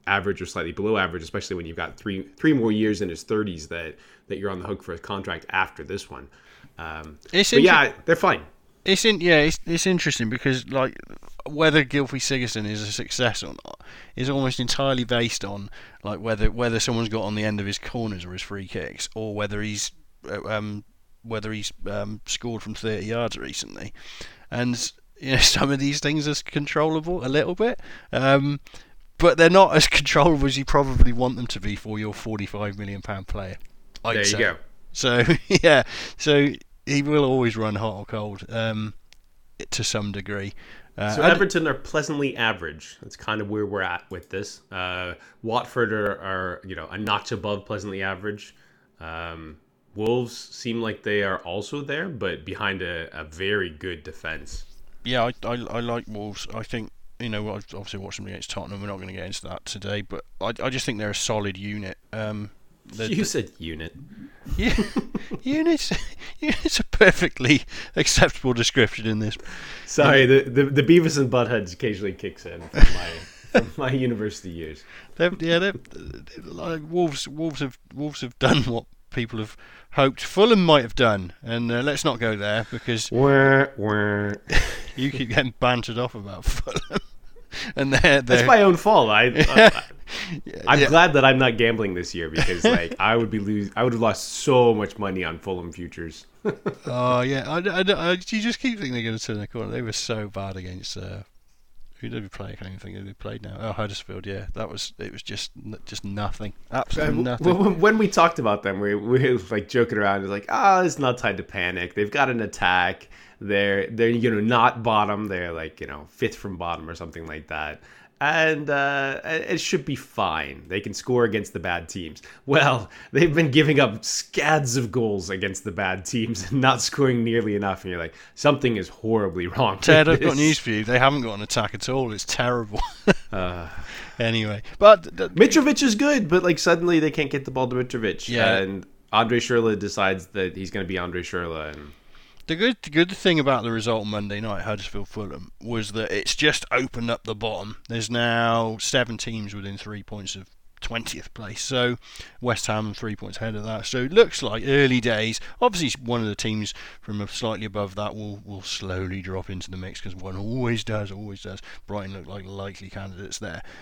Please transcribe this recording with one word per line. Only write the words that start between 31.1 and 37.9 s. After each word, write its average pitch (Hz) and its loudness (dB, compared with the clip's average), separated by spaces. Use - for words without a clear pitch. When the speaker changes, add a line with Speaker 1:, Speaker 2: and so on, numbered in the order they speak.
Speaker 2:
want 123 0
them 120 -4
to 101 -8
be 101 -4
for 107 -8
your 107 -6
forty-five 104 -6
million 98 -10
pound 95 -10
player. 110 -6
I'd 113 0
Speaker 1:
There 104 2
you - 2
Speaker 2:
say. 104 2
Speaker 1:
go. 92 2
Speaker 2:
So, 120 2
<laughs> - -4
yeah, 156 6
so 143 4
he 143 2
will 147 2
always 123 2
run 107 -2
hot 104 -4